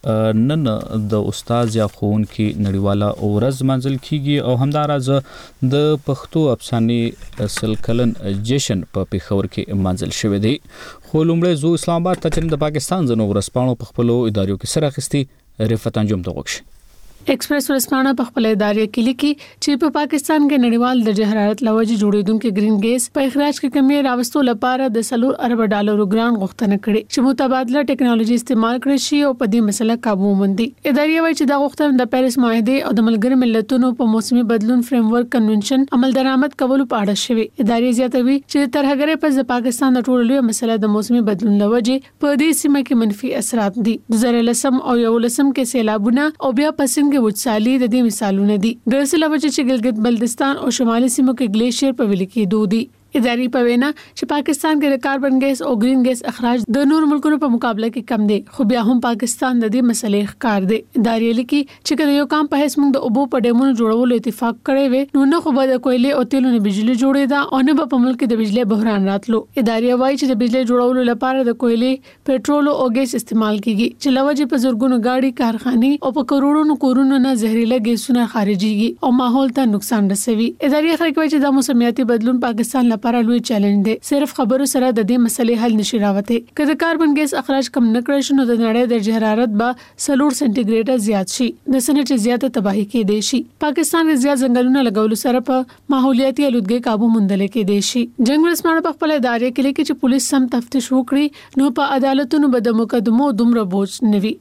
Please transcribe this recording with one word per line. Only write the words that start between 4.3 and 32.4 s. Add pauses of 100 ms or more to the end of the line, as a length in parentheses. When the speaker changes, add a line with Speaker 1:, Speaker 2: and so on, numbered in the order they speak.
Speaker 1:
او
همداراز (640)
د (300)
پښتو (120)
افسانې (120)
سل (100)
کلن (320)
جشن (140)
په (120)
پېښور
کې (140)
لمانځل
شوی
دی. (500)
خو
لومړی
ځو (100)
اسلام
آباد
ته
چې
نن
د
پاکستان (120)
ځینو
ورځپاڼو
په
خپلو (140)
اداریو
کې
سر
اخیستي. (480)
رفت
انجم
ته
غوږ (100)
شئ. (640)
Speaker 2:
ایکسپریس
ورځپاڼه
په
خپله
اداریه
کې
لیکي (360)
چې
په
پاکستان
کې
نړیوال
درجه
حرارت
له
وجې
جوړېدونکي
ګرین
ګیس (140)
په
اخراج
کې
کمې
راوستو
لپاره
د
څلور (120)
اربه
ډالرو
ګران
غوښتنه
کړې (100)
چې
متبادله
ټیکنالوژي
استعمال
کړې
شي
او (120)
په
دې
مسله (120)
قابو
وموندي. (260)
اداریه
وایي
چې
دا
غوښتنه
د
پیرس